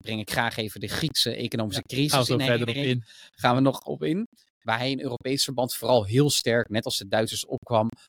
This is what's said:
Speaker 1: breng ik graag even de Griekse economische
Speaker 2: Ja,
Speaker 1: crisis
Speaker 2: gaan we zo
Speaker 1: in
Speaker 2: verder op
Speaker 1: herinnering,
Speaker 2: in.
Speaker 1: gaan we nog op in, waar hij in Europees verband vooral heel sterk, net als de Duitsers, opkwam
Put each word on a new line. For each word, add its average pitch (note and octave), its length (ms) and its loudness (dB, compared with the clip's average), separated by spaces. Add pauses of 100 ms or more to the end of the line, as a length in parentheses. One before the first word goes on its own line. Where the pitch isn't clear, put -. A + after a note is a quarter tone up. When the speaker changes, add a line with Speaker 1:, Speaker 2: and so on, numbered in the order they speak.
Speaker 1:
breng A2 180 -6
ik G#2 100 -8
graag A#2 260 0
even G#2+ 220 -6
de G2+ 80 -8
Griekse - 480 -2
economische A2+ 500 -4
Speaker 2:
Ja, - 100 -8
Speaker 1:
crisis C#3+ 160 2
Speaker 2:
gaan D3 80 4
we B2 60 4
zo C3 80 0
Speaker 1:
in B2 60 2
Speaker 2:
verder A#2+ 220 2
op A#2 60 -2
Speaker 1:
herinnering, B2+ 360 -2
Speaker 2:
in. - 360 -20
Speaker 1:
gaan B2 160 4
we C3 60 4
nog C3+ 180 2
op - 240 -8
in, E3+ 240 -2 (360)
waar A2+ 140 0
hij B2+ 140 -2
in C3 100 -4
Europees C3 420 -2
verband B2+ 320 -2
vooral A#2 300 4
heel C3 240 4
sterk, A#2 400 2
net A2 160 -2
als B2+ 120 -4
de G#2 100 -8
Duitsers, A2 380 0
opkwam A2+ 420 0 (220)